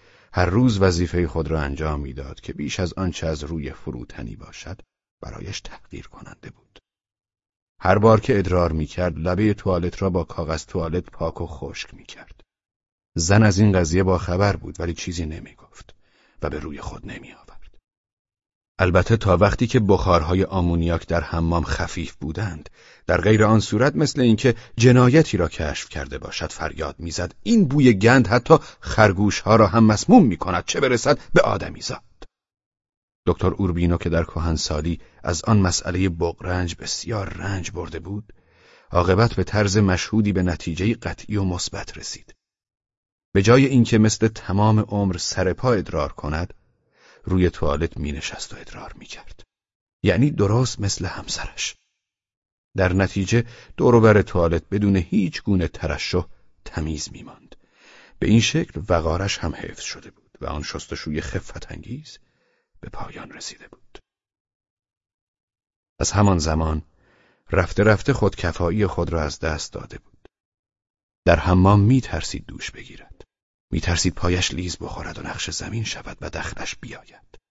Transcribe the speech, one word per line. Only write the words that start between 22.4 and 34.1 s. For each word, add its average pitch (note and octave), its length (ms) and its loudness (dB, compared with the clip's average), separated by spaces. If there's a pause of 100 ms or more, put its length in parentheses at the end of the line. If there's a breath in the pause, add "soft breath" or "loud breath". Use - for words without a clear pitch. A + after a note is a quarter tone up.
در F2+ 140 2
غیر G#2+ 240 4
آن G#2+ 160 6
صورت B2 360 0
مثل D3 240 0
اینکه A#2 340 4 (220 loud breath)
جنایتی B2 600 6
را E2+ 120 0
کشف - 400 -8
کرده C2+ 300 -8
باشد C#2 340 -10
فریاد D2+ 460 -8
می‌زد: E2+ 440 -8
«این G#3+ 260 4
بوی B2+ 240 8
گند A2+ 340 6
حتی B2 320 6 (220 loud breath)
خرگوش‌ها G#2 760 4
را G#2+ 100 8
هم A2 180 6
مسموم D3 420 6
می‌کند، F2 400 -2
چه - 140 -4
برسد B2+ 380 2 (140 loud breath)
به - 80 6
آدمیزاد.» - 640 -4 (1200)
دکتر F2 220 0
اوربینو F2 480 0
که F2 120 -4
در E2 160 0